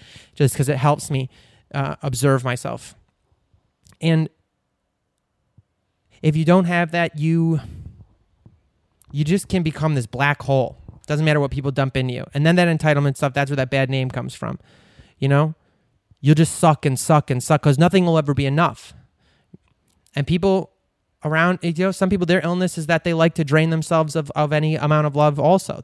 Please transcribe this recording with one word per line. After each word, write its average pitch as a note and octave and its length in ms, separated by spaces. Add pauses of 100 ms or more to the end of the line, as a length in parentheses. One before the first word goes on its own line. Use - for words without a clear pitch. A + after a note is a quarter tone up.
(360)
just C#3 220
'cause C3 100
it C#3 100
helps D3 320
me, C3+ 200 (440)
uh, C#3+ 280
observe C3 420
myself. B2 520 (1080)
And D#3+ 280 (1900)
if D3+ 140
you D#3+ 80
don't F3 220
have E3+ 260
that, E3+ 260
you, E3 440 (1500)
you C#3+ 120
just F3 240
can F3+ 160
become D#3 320
this B2 100
black C#3 360
hole. C3+ 360 (320)
Doesn't D3+ 160
matter D3+ 140
what C#3 100
people C#3 220
dump C3+ 260
into B2+ 160
you. - 120 (100)
And D3 100
then E3+ 120
that F3 100
entitlement D3 500
stuff, C#3 160
that's C#3 160
where C#3+ 60
that C3 160
bad C3+ 180
name C3 220
comes B2 240
from. - 240 (580)
You C3+ 100
know, D3 280 (680)
you'll D3 140
just D#3+ 200
suck D#3 300
and C3+ 140
suck D3+ 320
and B2 100
suck D3+ 220
'cause C#3+ 160
nothing F3 260
will E3 120
ever C#3+ 180
be C#3 100
enough. D#3 480 (1200)
And C#3+ 120
people F#3 440 (540)
around, E3 380
you E3+ 160
know, F#3 120
some F#3+ 200
people, F3+ 160
their F3+ 160
illness F3 340
is D#3 80
that D#3+ 180
they E3+ 120
like D#3+ 200
to D#3+ 80
drain D#3 280
themselves D#3+ 440
of, D3 200
of D3+ 180
any D#3 220
amount D3+ 320
of C#3 80
love D3 240
also. E3+ 440